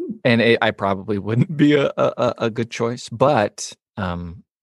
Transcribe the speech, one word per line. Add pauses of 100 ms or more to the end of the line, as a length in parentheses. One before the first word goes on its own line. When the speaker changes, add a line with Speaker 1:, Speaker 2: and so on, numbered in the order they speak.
Speaker 1:
<laughs>
Speaker 2:
and
it,
I
probably
wouldn't
be
a,
a,
a
good
choice,
but, (240)
um, (200)